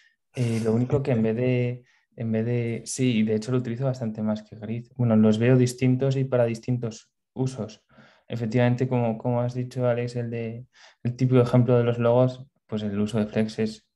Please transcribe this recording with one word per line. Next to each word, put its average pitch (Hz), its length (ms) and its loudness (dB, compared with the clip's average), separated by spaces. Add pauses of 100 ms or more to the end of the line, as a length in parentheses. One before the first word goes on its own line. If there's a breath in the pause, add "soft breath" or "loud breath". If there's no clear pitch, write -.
(360 soft breath)
Eh, 117 280 -2
lo 110 100 0
único 127 280 2
que 139 100 -2
en 113 120 2
vez 110 120 0
de, 123 480 -2 (320 soft breath)
en 113 160 -6
vez 110 140 0
de, 117 400 -4
sí, 123 380 0
de 110 120 2
hecho 110 160 -2
lo 131 60 2
utilizo 123 280 -4
bastante 113 360 -4
más 107 220 -4
que - 120 -20
Grid. 110 400 -10
Bueno, 117 200 2
los 110 240 6
veo 127 180 4
distintos 127 600 2
y 131 80 0
para 123 200 2
distintos 117 640 -6 (220)
usos. 127 500 -6 (440 soft breath)
Efectivamente, 123 600 0
como, 120 300 0
como 123 240 -2
has 123 140 -4
dicho, 127 320 -4
Alex, 120 300 -2
el 120 120 -6
de, 117 360 -8 (360 soft breath)
el 123 140 -4
típico 127 260 4
ejemplo 123 360 4
de 120 60 4
los 120 140 0
logos, 123 480 2 (220)
pues 107 160 -6
el 101 160 -4
uso 104 180 -2
de 104 80 0
Flex 110 320 -4
es, 110 380 -6